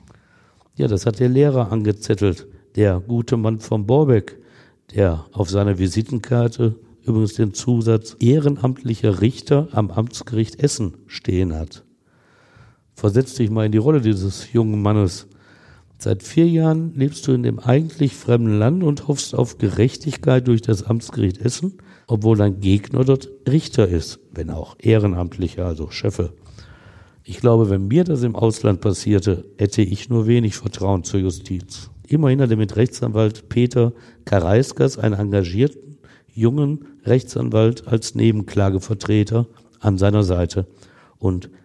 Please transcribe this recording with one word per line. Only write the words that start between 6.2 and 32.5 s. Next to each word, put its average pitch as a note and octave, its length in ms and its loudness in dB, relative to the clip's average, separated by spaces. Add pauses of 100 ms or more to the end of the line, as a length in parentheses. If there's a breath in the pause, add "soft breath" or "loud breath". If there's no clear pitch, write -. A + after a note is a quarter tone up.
übrigens A2 300 0
den G#2+ 200 -2
Zusatz A2+ 640 0
ehrenamtlicher B2+ 1000 0
Richter C#3 500 0
am G#2 180 0
Amtsgericht A2 720 -4
Essen - 440 -2
stehen F2+ 480 -2
hat. D#2+ 300 -10 (1080 soft breath)
Versetz A2 420 0
dich A2+ 160 0
mal A2 160 0
in G#2+ 60 -2
die A2 60 4
Rolle C#3 240 2
dieses G2 500 -2
jungen A2 300 0
Mannes. G#2 440 0 (720 soft breath)
Seit G#2 260 -4
vier E3 240 2
Jahren D#3+ 480 0
lebst C#3+ 320 -4
du C3+ 60 2
in B2 100 0
dem A#2 160 -2
eigentlich C#3+ 560 0
fremden A#2 440 0
Land D3+ 260 2
und D3 240 -2
hoffst - 260 -4
auf B2 220 -2
Gerechtigkeit B2+ 920 0
durch A#2 140 2
das G#2+ 220 -2
Amtsgericht A2 560 -4
Essen, F3 400 -6 (280 loud breath)
obwohl A2 300 2
dein G2+ 240 0
Gegner G2+ 440 0
dort C3 260 0 (180)
Richter B2+ 400 0
ist, E2+ 320 -4 (120)
wenn E2 180 -10
auch D#2+ 280 -12
ehrenamtlicher, F#2 840 0
also D#2+ 260 -6
Schöffe. - 440 -4 (880 soft breath)
Ich - 160 -16
glaube, A2+ 320 4
wenn G2 180 -2
mir D#3+ 160 2
das D3+ 180 -2
im A2+ 140 -2
Ausland G#2+ 460 0
passierte, G2 640 0 (100)
hätte G2+ 240 -2
ich G2+ 300 -2
nur A2+ 160 0
wenig A#2 300 2
Vertrauen F#2+ 480 -4
zur G2 160 -2
Justiz. - 720 -8 (160)
Immerhin C#3+ 360 2
hat B2 80 2